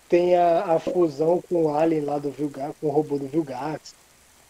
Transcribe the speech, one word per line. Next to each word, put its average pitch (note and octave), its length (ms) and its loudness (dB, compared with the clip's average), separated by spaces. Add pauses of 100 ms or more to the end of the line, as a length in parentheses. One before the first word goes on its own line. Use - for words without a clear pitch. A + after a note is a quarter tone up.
tem F3+ 280 4
a, E3+ 380 2
a D#3+ 40 2
fusão D#3+ 680 0
com E3 160 0
o D3 120 0
alien D#3+ 280 2
lá C#3+ 140 -4
do C#3+ 120 -4
Vilgax, C#3 500 -8
com D#3 80 -2
o - 20 2
robô C#3+ 280 0
do C#3 80 -6
Vilgax. C#3 680 -6 (560)